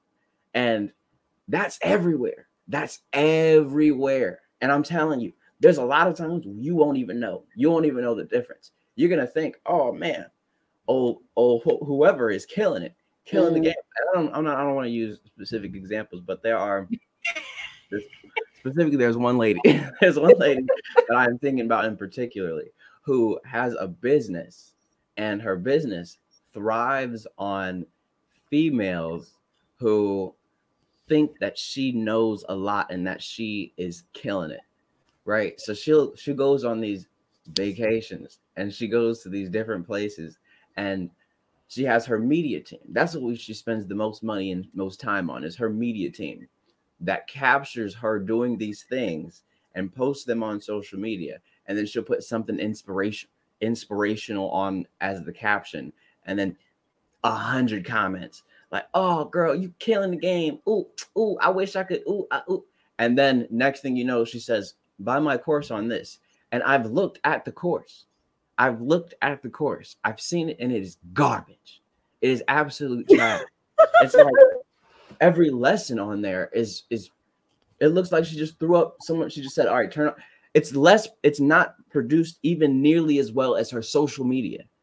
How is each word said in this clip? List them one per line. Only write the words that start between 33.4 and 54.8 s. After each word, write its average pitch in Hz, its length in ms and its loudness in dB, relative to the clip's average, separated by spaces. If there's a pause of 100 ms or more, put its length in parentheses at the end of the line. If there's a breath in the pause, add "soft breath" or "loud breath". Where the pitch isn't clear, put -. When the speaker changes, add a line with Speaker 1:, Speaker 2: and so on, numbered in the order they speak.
Speaker 1:
is 87 360 -10
killing 98 380 -6
it, - 100 -14 (640)
right? 104 360 -2
So 107 140 -8
she'll, 151 420 2
she - 180 -6
goes 135 300 2
on 113 160 -2
these 101 260 -6 (420)
vacations 101 920 -6 (180)
and 101 160 -8
she 117 140 -8
goes 113 360 -2
to - 60 -18
these 95 220 -8
different 107 360 -6
places 101 520 -8 (380)
and 98 340 -6 (580)
she 123 160 -8
has 117 220 2
her 117 120 0
media 127 420 0
team. - 200 -20 (100)
That's 160 260 -2
what 120 240 -6
she 110 140 -14
spends 110 320 -6
the 98 80 -8
most 107 280 -4
money 98 300 -4
and 92 220 -6
most 95 260 -8
time 98 300 -4
on, 64 140 -10
is 85 120 -10
her 113 140 -2
media 110 400 -4
team - 380 -12 (520)
that 90 280 -6
captures 131 680 -2
her 110 260 -2
doing 113 360 -2
these 104 280 -8
things 85 580 -6 (320)
and 92 200 -8
posts 135 300 -4
them 113 180 -4
on 107 180 -6
social 101 380 -8
media. 98 420 -8 (260)
And 98 120 -6
then 104 80 -2
she'll 110 160 -6
put 117 220 -4
something 113 340 -6
inspiration, 104 680 -6 (320)
inspirational 107 880 -4
on 95 360 -4 (140)